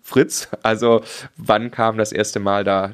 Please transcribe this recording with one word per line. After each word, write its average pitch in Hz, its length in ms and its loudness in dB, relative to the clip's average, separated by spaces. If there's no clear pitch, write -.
Fritz? - 460 0
Also, 113 380 2
wann 110 360 0
kam 113 260 0
das 107 160 -2
erste - 260 -2
Mal 101 240 2
da 98 300 0